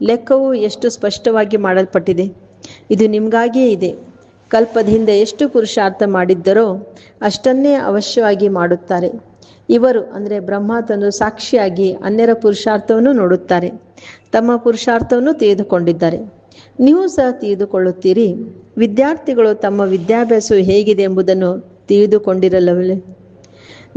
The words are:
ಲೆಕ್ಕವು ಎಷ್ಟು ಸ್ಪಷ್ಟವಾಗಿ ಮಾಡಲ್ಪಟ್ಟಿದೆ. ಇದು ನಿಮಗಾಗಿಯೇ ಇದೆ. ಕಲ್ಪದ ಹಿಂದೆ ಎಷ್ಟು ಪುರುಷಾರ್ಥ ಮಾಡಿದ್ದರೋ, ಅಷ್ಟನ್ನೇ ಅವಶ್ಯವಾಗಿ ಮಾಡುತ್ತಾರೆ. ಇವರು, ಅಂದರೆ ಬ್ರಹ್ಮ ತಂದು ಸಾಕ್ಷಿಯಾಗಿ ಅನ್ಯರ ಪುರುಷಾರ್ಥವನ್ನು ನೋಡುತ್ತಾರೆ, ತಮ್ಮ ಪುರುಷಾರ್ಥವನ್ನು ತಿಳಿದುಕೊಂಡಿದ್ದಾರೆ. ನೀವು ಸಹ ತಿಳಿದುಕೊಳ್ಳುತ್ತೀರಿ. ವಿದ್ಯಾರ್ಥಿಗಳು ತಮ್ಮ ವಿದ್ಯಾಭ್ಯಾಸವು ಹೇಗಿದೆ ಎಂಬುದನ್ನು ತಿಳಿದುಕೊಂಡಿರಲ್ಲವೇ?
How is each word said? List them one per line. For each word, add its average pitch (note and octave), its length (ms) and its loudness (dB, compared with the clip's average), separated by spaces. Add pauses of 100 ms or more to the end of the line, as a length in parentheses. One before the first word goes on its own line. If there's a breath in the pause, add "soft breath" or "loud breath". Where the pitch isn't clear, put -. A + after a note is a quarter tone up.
ಲೆಕ್ಕವು C4 500 0
ಎಷ್ಟು G#3+ 360 -2
ಸ್ಪಷ್ಟವಾಗಿ G#3+ 680 -2
ಮಾಡಲ್ಪಟ್ಟಿದೆ. F#3+ 680 0 (680 loud breath)
ಇದು A3 160 2
ನಿಮಗಾಗಿಯೇ A3+ 640 0
ಇದೆ. F3+ 240 -2 (520)
ಕಲ್ಪದ A3+ 400 0
ಹಿಂದೆ G#3+ 320 2
ಎಷ್ಟು A3+ 300 0
ಪುರುಷಾರ್ಥ G#3 560 0
ಮಾಡಿದ್ದರೋ, F#3+ 880 0 (260 loud breath)
ಅಷ್ಟನ್ನೇ C4 520 0
ಅವಶ್ಯವಾಗಿ G#3 760 0
ಮಾಡುತ್ತಾರೆ. F3 600 -2 (600 soft breath)
ಇವರು, A#3 340 2
ಅಂದರೆ G3+ 360 -8
ಬ್ರಹ್ಮ G3+ 420 -4
ತಂದು G3+ 300 -2
ಸಾಕ್ಷಿಯಾಗಿ G3 840 -2
ಅನ್ಯರ A3+ 400 0
ಪುರುಷಾರ್ಥವನ್ನು A3 800 0
ನೋಡುತ್ತಾರೆ, F3+ 560 0 (640 loud breath)
ತಮ್ಮ A#3+ 240 2
ಪುರುಷಾರ್ಥವನ್ನು A#3 760 0
ತಿಳಿದುಕೊಂಡಿದ್ದಾರೆ. F3+ 840 0 (600 loud breath)
ನೀವು D#4+ 280 4
ಸಹ C4+ 240 0
ತಿಳಿದುಕೊಳ್ಳುತ್ತೀರಿ. F#3+ 1000 0 (440)
ವಿದ್ಯಾರ್ಥಿಗಳು A#3 800 0
ತಮ್ಮ G3+ 260 -2
ವಿದ್ಯಾಭ್ಯಾಸವು G#3+ 760 0
ಹೇಗಿದೆ G3 460 2
ಎಂಬುದನ್ನು F#3 840 -2
ತಿಳಿದುಕೊಂಡಿರಲ್ಲವೇ? F#3 1300 2 (800 loud breath)